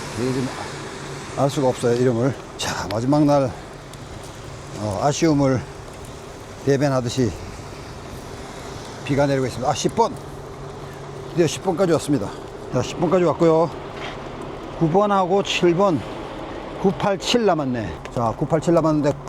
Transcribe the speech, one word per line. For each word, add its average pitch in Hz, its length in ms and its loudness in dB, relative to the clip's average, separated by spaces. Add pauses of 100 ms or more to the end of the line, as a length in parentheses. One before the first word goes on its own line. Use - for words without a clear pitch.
(200)
이게 127 140 0
지금 131 160 -2 (880)
알 139 120 4
수가 139 180 2
없어요, 120 280 2
이름을. 123 380 4 (240)
자, - 320 -4
마지막 131 360 4
날, 139 260 4 (1300)
어, 101 240 -2
아쉬움을 143 580 4 (1040)
대변하듯이 131 640 2 (1700)
비가 143 240 2
내리고 135 180 2
있습니다. 120 240 -2
아, 151 60 4
십 - 200 0
번. 226 200 2 (1160)
드디어 170 140 4
십 - 160 -2
번까지 185 300 2
왔습니다. 135 380 2 (420)
자, 127 100 2
십 - 160 -4
번까지 175 280 4
왔고요. 160 440 4 (1120)
구 160 100 4
번하고 196 540 4
칠 175 320 4
번, 175 260 4 (800)
구팔칠 202 640 2
남았네. 131 480 2 (220)
자, 117 220 2
구팔칠 165 360 2
남았는데 151 380 4 (180)